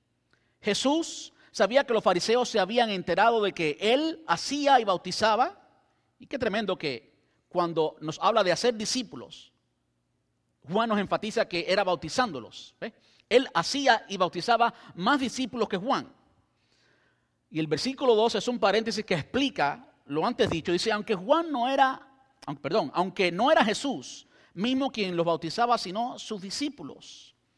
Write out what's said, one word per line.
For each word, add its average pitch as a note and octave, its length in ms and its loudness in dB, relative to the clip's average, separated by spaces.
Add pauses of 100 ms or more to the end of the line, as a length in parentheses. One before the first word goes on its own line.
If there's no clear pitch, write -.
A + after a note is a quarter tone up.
(600)
Jesús - 680 -2 (260)
sabía A#3 300 4
que B3 80 -4
los G#3+ 100 2
fariseos A3 460 2
se A3+ 100 -2
habían A3 300 2
enterado G3+ 540 2
de G3 100 0
que D#3 260 -2
él C4 480 0
hacía C4+ 540 2
y A3+ 40 -2
bautizaba, G#3 760 0 (580)
y - 80 -20
qué C#4+ 120 -8
tremendo G3+ 400 -2
que C3+ 340 -8 (380)
cuando E3+ 500 0
nos D#3 220 -8
habla G#3+ 200 4
de F#3 100 2
hacer A#3 220 0
discípulos, G#3 760 -8 (1080)
Juan G#3+ 260 0
nos G#3 100 0
enfatiza G3+ 480 -2
que E3+ 220 -4
era F#3+ 160 2
bautizándolos, E3+ 960 -4
¿ve? G#3+ 140 -10 (340)
Él B3 240 4
hacía A#3 560 2
y G3 80 -6
bautizaba G3 560 2 (220)
más B3 260 0
discípulos B3 480 -4
que G3+ 80 -4
Juan. G3 340 -4 (1400)
Y D3+ 100 -6
el D#3+ 60 -2
versículo A#3+ 480 2
dos A3 200 4
es G#3 140 -4
un B3 100 -2
paréntesis G#3 460 0
que - 80 -4
explica E3 800 -2 (140)
lo D3+ 180 -2
antes A#3 240 2
dicho. D#3+ 240 -2
Dice, F3+ 180 0
"Aunque G#3+ 240 -2
Juan D4 380 2
no B3 160 -2
era, C4+ 320 2 (460)
aun-, D3+ 100 -8
perdón, D3+ 380 -2
aunque F3+ 360 2
no A3 220 2
era D#4+ 100 6
Jesús G#3+ 640 -4 (280)
mismo C4 360 -2
quien F#3+ 280 -2
los E3+ 80 2
bautizaba, F3 500 0
sino A3+ 420 -6
sus G#3 220 -10
discípulos. - 920 -10 (240)